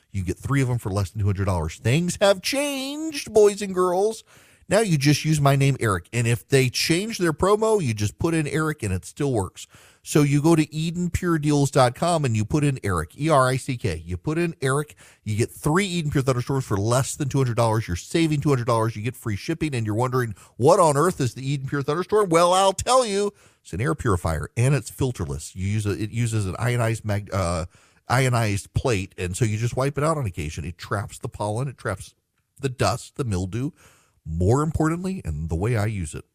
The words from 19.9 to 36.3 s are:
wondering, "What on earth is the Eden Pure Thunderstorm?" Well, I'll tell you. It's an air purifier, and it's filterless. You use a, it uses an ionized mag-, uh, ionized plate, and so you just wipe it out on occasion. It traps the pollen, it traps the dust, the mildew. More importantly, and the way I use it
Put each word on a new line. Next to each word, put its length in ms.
wondering, 380
"What 240
on 160
earth 240
is 140
the 140
Eden 200
Pure 140
Thunderstorm?" 460
Well, 240
I'll 200
tell 320
you. 280
It's 100
an 80
air 160
purifier, 600
and 180
it's 160
filterless. 640
You 100
use 200
a, 40
it 200
uses 360
an 120
ionized 460
mag-, 300
uh, 320
ionized 640
plate, 440
and 180
so 80
you 140
just 180
wipe 220
it 60
out 140
on 80
occasion. 380
It 140
traps 400
the 100
pollen, 380
it 120
traps 360
the 80
dust, 480
the 80
mildew. 460
More 380
importantly, 600
and 240
the 60
way 220
I 100
use 260
it 120